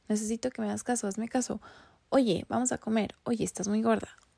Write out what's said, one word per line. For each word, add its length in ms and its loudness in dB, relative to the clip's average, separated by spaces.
necesito 420 0
que 100 -8
me 80 -2
hagas 160 -6
caso, 220 -2
hazme 220 -4
caso. 320 -2
Oye, 380 4
vamos 240 0
a 60 -2
comer. 360 0
Oye, 200 0
estás 240 -4
muy 140 2
gorda. 340 2